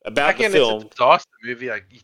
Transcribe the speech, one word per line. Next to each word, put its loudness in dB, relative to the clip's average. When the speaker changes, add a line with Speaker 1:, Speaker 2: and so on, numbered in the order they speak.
Speaker 1:
About -2
Speaker 2:
Again, -2
Speaker 1:
the 0
film. 2
Speaker 2:
it's -20
a -20
disaster 2
movie. -10
Like, -10
you -20